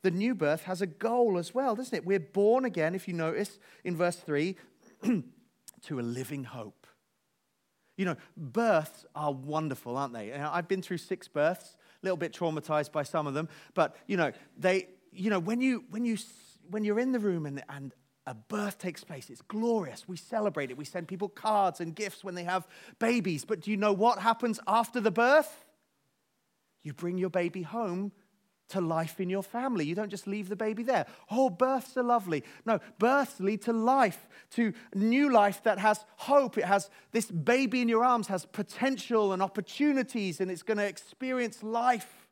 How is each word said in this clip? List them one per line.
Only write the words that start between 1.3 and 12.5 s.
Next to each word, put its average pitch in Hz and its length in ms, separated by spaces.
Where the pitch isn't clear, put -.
as 170 160
well, 254 220
doesn't 247 200
it? 165 100
We're 190 140
born 214 460
again, 175 280
if 190 140
you 180 60
notice, 165 460
in 180 120
verse 175 200
three, 160 420
<clears throat> - 220
to - 1000
a - 20
living 127 420
hope. 113 440
You 190 80
know, 165 100
births 165 680
are 147 180
wonderful, 135 640
aren't 135 160
they? 110 180
And 143 120
I've 165 240
been 190 160
through 175 160
six - 280
births, 156 480
a - 20
little 185 120
bit 170 140
traumatized 151 600